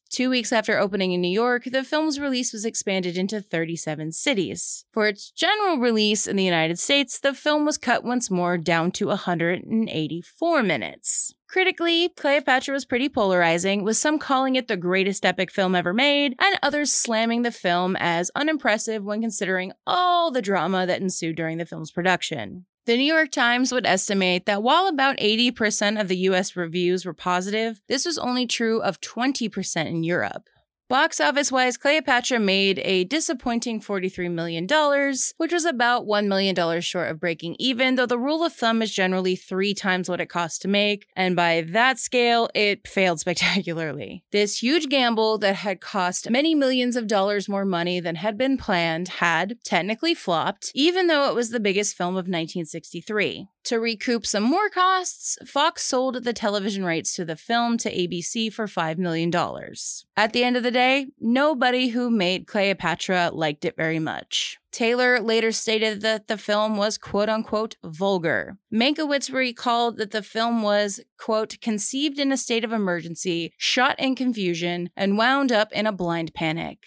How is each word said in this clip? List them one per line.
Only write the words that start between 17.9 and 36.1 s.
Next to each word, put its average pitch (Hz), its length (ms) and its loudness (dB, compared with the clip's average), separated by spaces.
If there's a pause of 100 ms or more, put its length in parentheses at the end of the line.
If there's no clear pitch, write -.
as 170 360 0
unimpressive 226 680 0
when 208 180 -4
considering 190 500 -2 (140)
all 349 440 2
the 254 120 0
drama 185 440 0
that 180 160 0
ensued 170 340 -2
during 160 220 -4
the 170 80 -6
film's 160 260 -10
production. 170 760 -2 (200)
The 233 120 4
New 262 60 2
York 320 280 2
Times 247 400 2
would 247 140 0
estimate 185 600 2
that 208 180 0
while 330 240 4
about 277 320 2
eighty 226 320 2
percent 214 460 0
of 208 100 -2
the 185 100 0
U 185 180 2
S 190 200 0
reviews 180 500 0
were 175 80 -8
positive, 202 760 -2
this 269 180 -2
was 339 120 -4
only 247 280 -2
true 226 360 0
of - 200 -4
twenty 247 480 -2
percent 175 400 -4
in 165 140 -2
Europe. 160 460 -2 (400)
Box 311 300 2
office-wise, 262 560 2
Cleopatra 262 640 2
made 196 400 2
a 185 240 2
disappointing 240 800 -2
forty-three 185 480 -4
million 165 360 -4
dollars, 285 720 2
which 320 160 -2
was 339 140 2
about 240 400 2
one 208 240 2